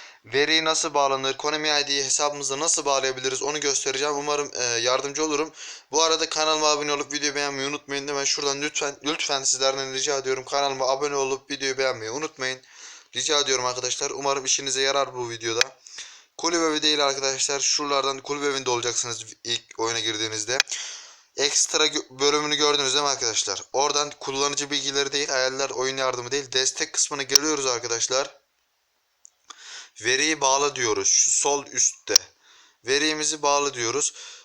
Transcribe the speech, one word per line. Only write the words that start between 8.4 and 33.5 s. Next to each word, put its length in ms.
lütfen, 420
lütfen 400
sizlerden 500
rica 240
ediyorum. 280
Kanalıma 440
abone 260
olup 360
videoyu 260
beğenmeyi 340
unutmayın. 500
Rica 240
ediyorum 260
arkadaşlar. 460
Umarım 340
işinize 360
yarar 320
bu 160
videoda. 320
Kulüp 240
evi 200
değil 240
arkadaşlar. 540
Şuralardan 600
kulüp 240
evinde 260
olacaksınız 560
ilk 360
oyuna 200
girdiğinizde. 580
Ekstra 500
gö-, 320
bölümünü 360
gördünüz 380
değil 100
mi 60
arkadaşlar? 540
Oradan 460
kullanıcı 520
bilgileri 400
değil, 220
ayarlar, 360
oyun 280
yardımı 340
değil, 200
destek 420
kısmına 300
geliyoruz 420
arkadaşlar. 720
Veriyi 400
bağla 340
diyoruz. 320
Şu 240
sol 340
üstte. 540
Verimizi 560
bağla 320